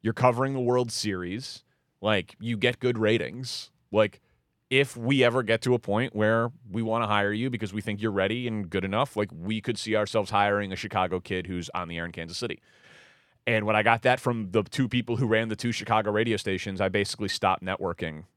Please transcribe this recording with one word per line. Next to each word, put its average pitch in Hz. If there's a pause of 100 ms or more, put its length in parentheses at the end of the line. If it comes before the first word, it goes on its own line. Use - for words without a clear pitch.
You're 110
covering 127
the 131
World 123
Series. 92 (360)
Like, 101
you 117
get 120
good 123
ratings. 113 (200)
Like, 104 (480)
if 131
we 123
ever 120
get 110
to 120
a 117
point 110
where 113 (180)
we 113
wanna 113
hire 104
you 117
because 110
we 104
think 104
you're 110
ready 107
and 104
good 90
enough, 104
like, 104
we 101
could 117
see 107
ourselves 104
hiring 101
a -
Chicago 92
kid 90
who's 90
on 90
the 85
air 85
in 85
Kansas 82
City." - (840)
And 110
when 107
I 107
got 113
that 127
from 113
the 104
two 127
people 120
who 131
ran 113
the 107
two 120
Chicago 107
radio 110
stations, 95
I 95
basically 101
stopped -
networking 90 (120)